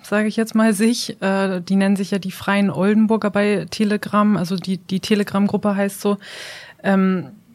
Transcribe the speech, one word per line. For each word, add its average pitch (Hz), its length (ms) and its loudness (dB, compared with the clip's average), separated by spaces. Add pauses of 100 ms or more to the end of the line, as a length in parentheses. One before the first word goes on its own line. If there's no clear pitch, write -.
sage 214 240 0
ich 208 80 -4
jetzt 226 180 -2
mal, 220 180 4
sich? 226 480 -2
Äh, 196 400 0
die 180 140 -2
nennen 196 220 4
sich 190 160 -4
ja 196 80 0
die 190 100 -6
Freien 202 400 0
Oldenburger 214 600 2
bei 202 380 0
Telegram, 208 680 0
also 175 180 -2
die, 185 240 -4
die 185 220 -4
Telegram-Gruppe 202 720 0
heißt 202 260 -2
so. 202 180 0 (680)
Ähm, 190 480 2 (220)